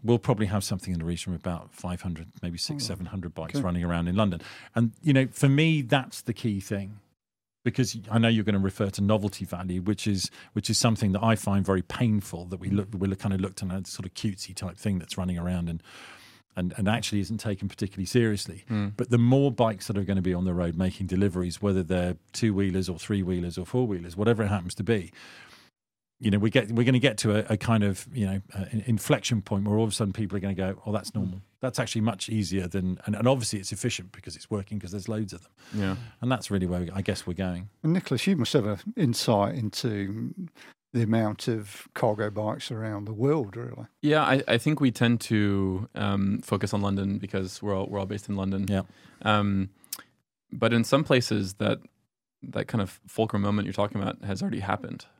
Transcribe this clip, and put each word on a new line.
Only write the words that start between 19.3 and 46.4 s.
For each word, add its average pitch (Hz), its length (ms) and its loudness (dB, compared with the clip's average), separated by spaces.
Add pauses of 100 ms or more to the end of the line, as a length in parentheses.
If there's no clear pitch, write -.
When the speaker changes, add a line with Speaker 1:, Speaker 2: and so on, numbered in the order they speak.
Speaker 1:
bikes 110 360 2
that 101 100 -2
are 101 60 0
gonna 95 180 2
be 90 100 2
on 90 140 0
the 90 80 0
road 85 220 0
making 92 320 -2
deliveries, 90 520 0
whether 95 220 2
they're 90 340 0 (160)
two-wheelers 95 560 0
or 85 100 -6
three-wheelers 90 600 -2
or 90 80 -6
four-wheelers, 92 500 -2
whatever 107 260 4
it 104 60 2
happens 90 280 -2
to - 60 -4
be, 92 300 0 (1080)
you 110 120 2
know, 101 80 6
we 104 100 4
get, 110 240 2
we're 117 140 4
gonna 127 120 6
get 113 200 2
to 104 180 2
a, 107 160 0
a 107 60 4
kind 113 260 2
of, 98 300 -2
you 117 100 0
know, 98 160 0 (140)
uh, 95 180 -6
in-, 110 140 -2
inflection 117 560 2
point 101 260 -2
where 104 80 2
all 110 80 4
of 110 60 0
a - 20 -4
sudden 101 220 -2
people 101 200 -4
are 101 60 -4
gonna 98 140 -2
go, 92 320 -4
"Oh, 104 60 -2
that's 104 180 -4
Speaker 2:
Mm. - 60 -12
Speaker 1:
normal. 98 260 -4 (180)
That's 127 180 -4
actually 117 220 -2
much 107 300 -2
easier 95 360 0
than," 92 380 -2
and, 104 100 -2
and 117 140 2
obviously 120 300 0
it's 95 120 -10
efficient 98 420 -6
because - 220 -16
it's - 160 -20
working 104 300 -4
'cause 90 120 -10
there's 101 180 -8
loads 107 240 -4
of - 80 -16
them. - 100 -20 (220)
Speaker 3:
Yeah. 98 220 0 (260)
Speaker 1:
And 123 100 0
that's 127 180 -4
really 92 160 0
where 87 280 -2
I 98 80 -2
guess 92 240 -4
we're 90 80 -4
going. 90 340 -4 (140)
Speaker 2:
And 160 100 2
Nicholas, 160 340 0
you 196 80 4
must 123 200 2
have 123 100 4
an 101 140 -2 (180)
insight 117 600 2
into 110 760 -4 (640)
the 117 80 2
amount 110 460 0
of 107 440 -6
cargo 107 380 0
bikes 107 400 -4
around 110 340 -6
the 107 80 -8
world, 120 420 0
really. 117 300 -12 (160)
Speaker 3:
Yeah, 151 220 4
I, 135 260 4
I 117 80 6
think 147 240 0
we 135 100 6
tend 117 320 4
to, 98 720 2
um, 101 480 0